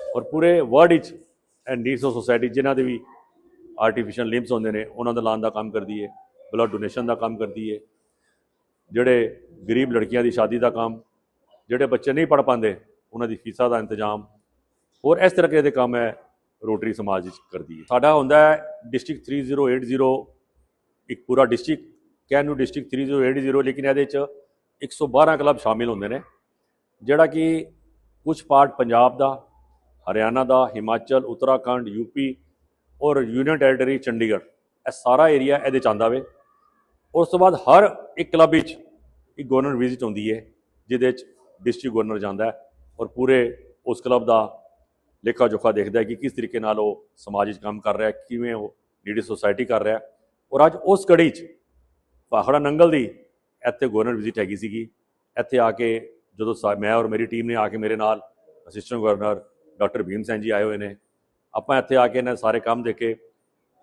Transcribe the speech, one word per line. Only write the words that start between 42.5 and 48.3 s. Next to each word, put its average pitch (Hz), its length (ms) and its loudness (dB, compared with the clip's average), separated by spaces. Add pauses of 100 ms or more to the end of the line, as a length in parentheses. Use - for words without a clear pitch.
ਔਰ 113 100 -8
ਪੂਰੇ 123 480 0 (300)
ਉਸ 123 140 -6
ਕਲੱਬ 123 260 0
ਦਾ 113 120 4 (840)
ਲੇਖਾ 120 240 2
ਜੋਖਾ 110 240 0
ਦੇਖਦਾ 104 260 -2
ਹੈ 113 60 0
ਕਿ 117 100 -10
ਕਿਸ 131 180 -8
ਤਰੀਕੇ 113 280 -8
ਨਾਲ 107 200 -2
ਉਹ 107 260 -4 (100)
ਸਮਾਜ 101 320 -4
ਵਿੱਚ 98 100 -10
ਕੰਮ 104 220 -10
ਕਰ 101 160 -2
ਰਿਹਾ, 107 140 -2
ਕਿਵੇਂ 120 440 -8